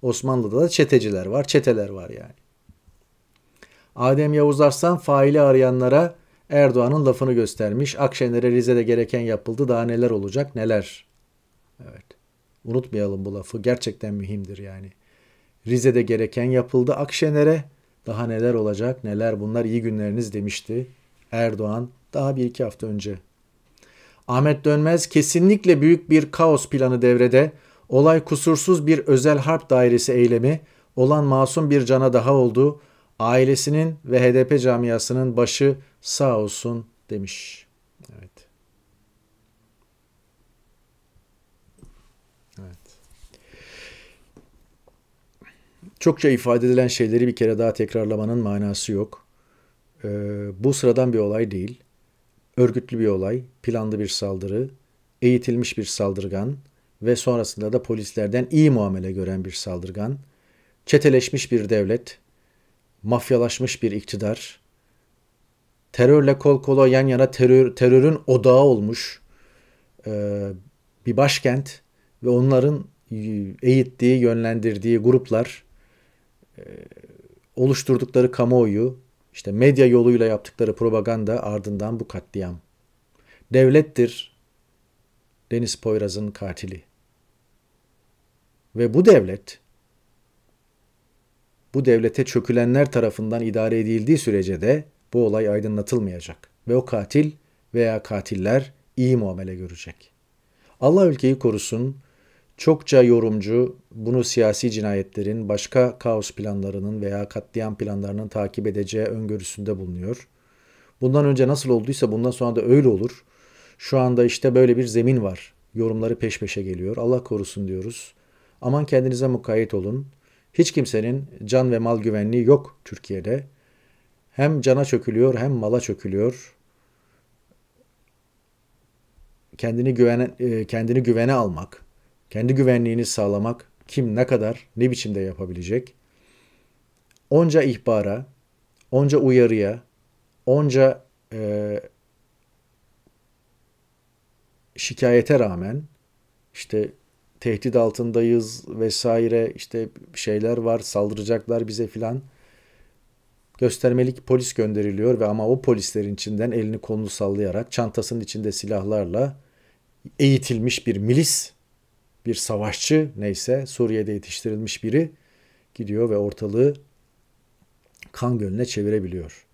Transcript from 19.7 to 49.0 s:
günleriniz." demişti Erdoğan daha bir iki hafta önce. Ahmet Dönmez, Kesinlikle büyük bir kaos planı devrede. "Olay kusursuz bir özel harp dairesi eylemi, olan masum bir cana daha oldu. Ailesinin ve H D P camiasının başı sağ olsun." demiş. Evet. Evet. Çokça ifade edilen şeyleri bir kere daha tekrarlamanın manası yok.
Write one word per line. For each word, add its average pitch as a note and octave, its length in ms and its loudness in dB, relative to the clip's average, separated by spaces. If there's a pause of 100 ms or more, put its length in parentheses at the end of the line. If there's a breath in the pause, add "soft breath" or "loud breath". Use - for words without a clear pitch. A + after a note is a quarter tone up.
günleriniz." G#2+ 520 -4
demişti G#2+ 540 -8 (440)
Erdoğan A2+ 580 -4 (240)
daha C#3 220 -2
bir B2+ 100 -2
iki B2 180 -6
hafta A2 240 -8
önce. G#2 280 -8 (1120 soft breath)
Ahmet C#3+ 380 0
Dönmez, D#3 420 2
Kesinlikle F3 720 4
büyük E3 280 4
bir D#3 220 4
kaos D#3 380 2
planı B2+ 320 0
devrede. B2 500 6 (380 soft breath)
"Olay D#3 340 4
kusursuz D#3 640 0
bir D#3 120 4
özel C#3+ 380 2
harp D#3 320 -2
dairesi B2 440 4
eylemi, B2 480 2 (340 soft breath)
olan C#3+ 300 2
masum C3+ 440 0
bir C#3 160 2
cana B2+ 280 2
daha B2 200 2
oldu. C3 480 2 (380 soft breath)
Ailesinin C#3 760 0 (100)
ve B2+ 160 2
H B2 120 4
D B2+ 140 4
P C#3+ 120 2
camiasının B2 800 -2
başı C3+ 380 0 (260 soft breath)
sağ B2+ 380 -2
olsun." A2 460 -6 (240)
demiş. - 580 -12 (520)
Evet. - 280 -20 (4000)
Evet. F2+ 180 -20 (3250 loud breath)
Çokça D#3 300 2
ifade A#2+ 380 2
edilen B2+ 200 4
şeyleri A#2+ 400 0
bir A#2 80 -2
kere A2 220 0
daha A2+ 160 0
tekrarlamanın G#2+ 680 -4
manası G2+ 520 -4
yok. G2+ 360 -6 (760)